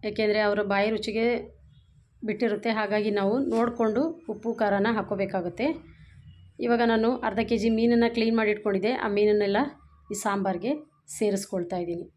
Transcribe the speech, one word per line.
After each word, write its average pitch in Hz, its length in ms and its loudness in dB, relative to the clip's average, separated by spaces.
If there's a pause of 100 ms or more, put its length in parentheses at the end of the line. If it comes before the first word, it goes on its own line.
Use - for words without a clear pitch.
ಯಾಕೆಂದರೆ 214 400 2
ಅವರ 208 140 2 (120)
ಬಾಯಿ 208 200 2
ರುಚಿಗೆ 220 320 -2 (1000)
ಬಿಟ್ಟಿರುತ್ತೆ. 214 500 -2
ಹಾಗಾಗಿ 214 400 0
ನಾವು 196 160 2 (200)
ನೋಡಿಕೊಂಡು 233 500 0 (300)
ಉಪ್ಪು 226 180 -6 (100)
ಖಾರನ 202 260 2 (100)
ಹಾಕ್ಕೋಬೇಕಾಗುತ್ತೆ. 190 720 -4 (960)
ಇವಾಗ 233 160 2 (100)
ನಾನು 226 180 4 (200)
ಅರ್ಧ 202 100 -2 (100)
ಕೆ 233 140 2
ಜಿ 226 40 4 (120)
ಮೀನನ್ನು 233 380 4
ಕ್ಲೀನ್ 226 220 2
ಮಾಡಿ 208 140 2
ಇಟ್ಕೊಂಡಿದ್ದೆ, 208 400 0 (100)
ಆ 214 40 -2 (100)
ಮೀನನ್ನೆಲ್ಲ 208 400 4 (540)
ಈ 185 120 -6
ಸಾಂಬಾರಿಗೆ 196 500 0 (440)
ಸೇರಿಸ್ಕೊಳ್ತಾ 190 680 -2
ಇದ್ದೀನಿ. 170 220 -6 (100)